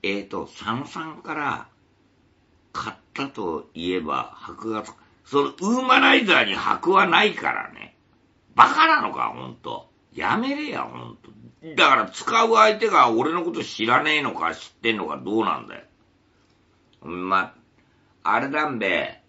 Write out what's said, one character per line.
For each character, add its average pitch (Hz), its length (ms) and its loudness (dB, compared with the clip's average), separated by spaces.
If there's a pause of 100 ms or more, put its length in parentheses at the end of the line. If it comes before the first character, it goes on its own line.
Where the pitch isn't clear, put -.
え 101 180 -4
ー 98 80 -14
と、 82 180 -8
佐 - 220 -14
野 123 180 -4
さ 165 180 -12
ん 156 180 -16
か 156 120 -10
ら 139 340 -6 (1040)
買 - 200 -8
っ - 40 -18 (180)
た 139 140 -6
と 85 460 -6
い 85 160 -4
え 92 100 0
ば 69 360 -6
箔 - 340 -12
が 110 120 -4
つ - 100 -16
く。 - 40 -20 (280)
そ 143 180 2
の 139 60 0
ウ 139 40 -8 (280)
ー - 20 -4
マ 254 180 4
ナ 269 140 6
イ 262 100 2
ザ 170 140 4
ー 117 80 2
に 98 80 -4
箔 - 380 -2
は 190 140 6
な 175 180 4
い 196 100 0
か - 180 -4
ら 52 200 -8
ね。 - 240 -20 (580)
バ - 180 8
カ 320 140 4
な 311 160 4
の 92 100 -6
か、 62 160 -4
ほ 64 200 -12
ん 62 80 -14
と。 - 340 -12 (240)
や 101 240 -2
め 269 160 -2
れ 294 160 -8
や、 - 140 -6
ほ - 120 -14
ん 120 200 -16
と。 - 140 -20 (440)
だ 160 140 4
か 135 80 8
ら 110 100 2
使 - 380 0
う 226 100 2
相 214 240 6
手 220 80 0
が 147 240 6
俺 127 220 0
の 175 120 -2
こ 170 60 -4
と - 120 -6
知 110 240 -4
ら 127 160 4
ね 151 160 2
え 147 40 -2
の 131 120 -4
か、 82 200 -2
知 - 160 -18
っ - 100 -20
て 113 120 0
ん 110 40 0
の 90 100 -6
か、 73 120 -8
ど 98 220 -2
う 107 40 2
な 80 140 -2
ん 55 80 -14
だ 50 120 -18
よ。 - 60 -20 (1160)
ま、 92 520 -2 (680)
あ 110 180 0
れ 135 100 -6
だ 151 160 -2
ん 131 120 -6
べ。 90 500 -2